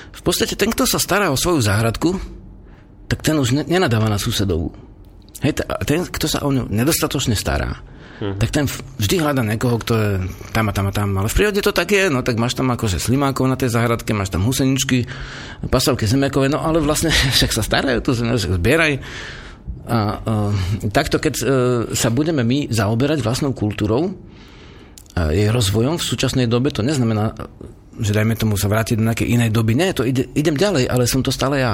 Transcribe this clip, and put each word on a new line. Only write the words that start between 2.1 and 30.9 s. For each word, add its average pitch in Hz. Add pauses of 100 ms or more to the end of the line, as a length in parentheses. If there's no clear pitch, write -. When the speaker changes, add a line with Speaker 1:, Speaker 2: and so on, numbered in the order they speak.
Speaker 1:
tak -
ten 156
už 127
ne-, 151
nenadáva 143
na 104
susedovú. 95 (720)
Hej, 151
t-, -
a -
ten, 143
kto -
sa -
o 139
ňu 127
nedostatočne 131
stará, 69 (400)
Speaker 2:
Mhm. 98
Speaker 1:
tak 113
ten 143
v-, - (160)
vždy 101
hľadá 147
niekoho, 113
kto -
je 107 (440)
tam 110
a 98
tam 98
a 98
tam. 104
Ale 98
v -
prírode 202
to 202
tak 175
je, 196
no 131
tak 120
máš 117
tam 131
akože 107
slimákov 131
na 131
tej 123
záhradke, 117
máš 95
tam 92
huseničky, 131 (560)
pasavky 127
zemiakové, 135
no 143
ale 160
vlastne 151 (140)
<laughs> 135
však -
sa 104
starajú, 131
to 139
zem-, 117
však 95
zbieraj. 151 (880)
A, 104 (560)
e, 101
takto, 151
keď, 147
e, - (520)
sa 117
budeme 147
my 139
zaoberať 113
vlastnou 120
kultúrou, 107 (1000)
a 80
jej 104
rozvojom 113
v -
súčasnej 127
dobe, 120
to 110
neznamená, 113 (640)
že 104
dajme 110
tomu 110
sa 98
vrátiť 110
do -
nejakej 113
inej 120
doby. 110
Nie, 175
to 120
ide, 127
idem 151
ďalej, 151
ale 123